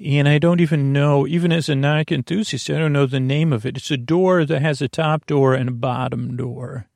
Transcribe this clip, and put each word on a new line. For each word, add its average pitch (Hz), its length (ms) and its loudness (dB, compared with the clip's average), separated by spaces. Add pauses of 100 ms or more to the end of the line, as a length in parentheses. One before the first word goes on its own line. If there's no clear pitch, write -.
And 143 240 2
I 147 100 4
don't 170 220 4
even 147 320 2
know, 143 340 2
even 170 260 0
as 165 160 0
a 147 80 0
knock 151 360 0
enthusiast, 160 560 -4
I 147 100 -2
don't 156 140 0
know 143 140 2
the 131 140 -2
name 147 320 0
of 110 120 -2
it. 127 120 -6
It's - 140 -8
a 147 60 -2
door 175 480 2
that 147 160 -2
has 147 220 -2
a 127 60 0
top 156 380 -2
door 135 280 4
and 127 140 -2
a 127 40 -4
bottom 123 640 -4
door. 123 600 -10